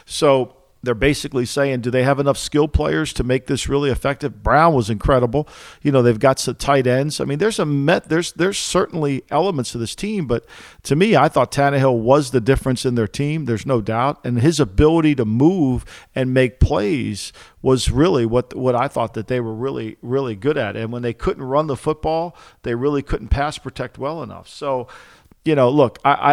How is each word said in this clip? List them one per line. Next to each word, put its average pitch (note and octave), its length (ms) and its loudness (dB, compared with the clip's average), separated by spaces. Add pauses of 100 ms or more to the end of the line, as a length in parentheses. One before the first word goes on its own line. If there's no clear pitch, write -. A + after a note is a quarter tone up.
so C3+ 480 2 (300)
they're A#2+ 100 -2
basically C3+ 520 -2
saying, C3+ 340 -2
do A#2+ 100 -4
they B2 140 0
have C3+ 160 2
enough C#3 180 0
skill D3+ 300 0
players D3+ 460 -2
to C3 100 -4
make B2+ 240 -2
this C3+ 220 -4
really C#3 200 0
effective? B2 540 -4
Brown D3+ 300 4
was A#2 160 0
incredible. B2 580 0 (340)
You D3 120 0
know, C3 80 6
they've A#2 180 4
got C3 200 2
some B2 160 -6
tight C#3 300 2
ends. C3+ 360 0
I - 20 -2
mean, C#3 160 -4
there's G#3 180 0
a F3+ 80 0
met-, D3 440 0
there's, E3 240 -2
there's F#3+ 240 -2
certainly D#3 720 -2
elements D#3+ 440 -2
of B2 60 -8
this A2+ 160 -6
team, G3+ 320 -6
but A#2 180 -2 (380)
to C#3 140 0
me, G3 180 4
I C#3+ 140 4
thought - 240 0
Tannehill C3+ 460 2
was B2+ 320 2
the B2+ 100 2
difference B2+ 440 0
in B2 100 0
their A2 120 0
team. D3 380 -4
There's A2+ 200 -4
no C3 140 0
doubt. A2+ 460 -2
And B2 160 -2
his D3+ 180 2
ability D3+ 560 4
to B2+ 80 -2
move C3 640 0 (280)
and B2+ 200 -2
make C3 260 2
plays C#3+ 720 0 (300)
was C3 280 2
really C#3 360 2
what, A#2+ 320 -2
what B2+ 180 0
I C3 140 -2
thought A#2 240 -4
that A2 140 -8
they B2+ 120 -2
were A2+ 160 -6
really, A#2+ 460 -8
really B2 340 -4
good C#3+ 220 -2
at. G#2 180 -4
And A2+ 160 -6
when A#2+ 100 -8
they A#2+ 120 -4
couldn't - 300 -6
run C#3+ 240 -2
the C3+ 100 -4
football, D#3+ 580 -4 (280)
they A#2+ 120 -4
really C#3+ 280 -2
couldn't - 260 -6
pass C#3+ 280 -2
protect - 400 -12
well D3 240 -8
enough. F#2 280 -16
So, C3 400 -6 (560)
you D#3 100 2
know, B2+ 140 4
look, C#3 340 2
I, C#3 80 4 (220)